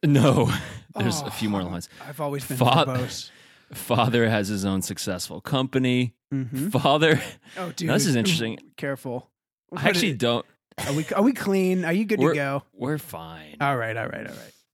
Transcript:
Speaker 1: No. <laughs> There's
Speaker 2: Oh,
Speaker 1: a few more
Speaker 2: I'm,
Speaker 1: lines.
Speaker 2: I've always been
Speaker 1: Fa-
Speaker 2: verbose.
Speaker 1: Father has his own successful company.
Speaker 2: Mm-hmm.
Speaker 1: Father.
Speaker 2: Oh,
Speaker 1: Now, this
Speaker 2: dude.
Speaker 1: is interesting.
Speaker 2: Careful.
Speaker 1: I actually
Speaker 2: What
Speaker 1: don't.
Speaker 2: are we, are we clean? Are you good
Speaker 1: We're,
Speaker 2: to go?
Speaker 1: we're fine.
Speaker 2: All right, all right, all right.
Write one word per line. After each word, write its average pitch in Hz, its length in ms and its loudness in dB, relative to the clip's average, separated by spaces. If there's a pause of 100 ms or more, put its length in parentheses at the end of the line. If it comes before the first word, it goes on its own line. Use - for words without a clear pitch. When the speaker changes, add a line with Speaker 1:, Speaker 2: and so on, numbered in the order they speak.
Speaker 1:
No. 139 480 6 (240)
<laughs> - 220 -16
There's 180 260 0
Speaker 2:
Oh, 135 40 -8
Speaker 1:
a - 40 -8
few 107 180 -4
more 101 120 0
Speaker 2:
I'm, 90 100 -6
Speaker 1:
lines. 87 180 -8 (160)
Speaker 2:
I've 147 160 -14
always 143 240 -6
been 135 120 -6
Speaker 1:
Fa- 127 80 4 (220)
Speaker 2:
verbose. 127 440 -6 (420)
Speaker 1:
Father 113 560 2
has 107 200 2
his 101 160 -2
own 95 180 0
successful 90 580 -8
company. 127 760 0 (180)
Speaker 2:
Mm-hmm. 131 360 -4
Speaker 1:
Father. 147 520 4 (340)
Speaker 2:
Oh, 180 100 -6
Speaker 1:
Now, - 20 -
this - 80 -12
Speaker 2:
dude. 170 160 -2
Speaker 1:
is 165 240 4
interesting. 117 420 0 (180)
Speaker 2:
Careful. 131 540 -8 (460)
Speaker 1:
I 147 120 2
actually 185 220 2
Speaker 2:
What 123 80 -4
Speaker 1:
don't. 120 280 0 (420)
Speaker 2:
are 143 40 -2
we, 151 220 -2
are 196 80 2
we 262 120 4
clean? 185 500 0
Are 165 80 0
you 202 120 2
good 208 140 -2
Speaker 1:
We're, 180 120 4
Speaker 2:
to 160 60 0
go? 139 260 -2 (100)
Speaker 1:
we're 147 260 -4
fine. 160 640 -14
Speaker 2:
All 139 160 0
right, 113 200 -4
all 113 120 -4
right, - 180 -10
all - 80 -14
right. - 180 -18 (220)